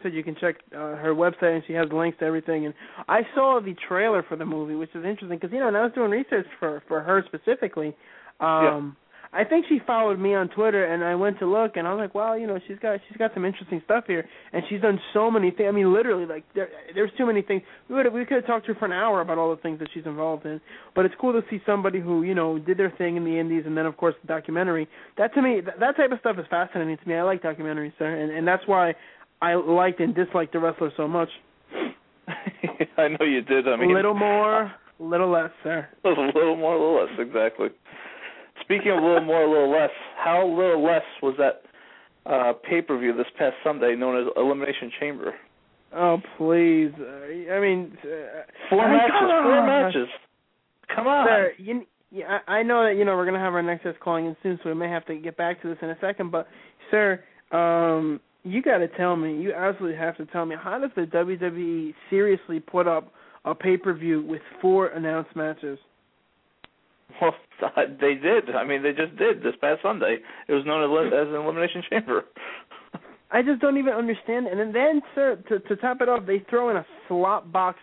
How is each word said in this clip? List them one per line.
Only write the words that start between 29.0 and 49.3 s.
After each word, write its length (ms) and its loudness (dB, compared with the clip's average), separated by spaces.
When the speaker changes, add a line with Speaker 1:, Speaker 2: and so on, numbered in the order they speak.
Speaker 1:
I 140 2
liked 440 2
and 160 0
disliked 380 -2
The 60 -2
Wrestler 360 -2
so 140 -2
much. 200 -2
Speaker 2:
<laughs> 540 -10
I 120 4
know 160 -2
you 160 2
did. 260 2
I 80 4
mean, 180 4
Speaker 1:
little 200 4
more, 580 2
little 320 0
less, 220 0
sir. 340 -6
Speaker 2:
<laughs> 100 -4
A 40 4
little 460 2
more, 180 0
little 280 4
less, 180 -4
exactly. 480 0
Speaking 260 0
of 60 4
a 80 2
little 180 6
more, 200 4
a 60 4
little 220 4
less, 200 2
how 280 2
little 380 2
less 200 4
was 160 0
that, 240 2
uh, 280 2
pay-per-view 480 0
this 120 -2
past 260 0
Sunday 320 0
known 240 0
as 160 -2
Elimination 640 -2
Chamber? 340 -6
Speaker 1:
Oh, 220 4
please. 600 4
Uh, 540 -10
I 80 0
mean, 420 0
uh, 380 -12
Speaker 2:
Four 120 4
Speaker 1:
I 80 4
mean, 80 8
Speaker 2:
matches, 220 6
Speaker 1:
come 100 4
Speaker 2:
four 300 6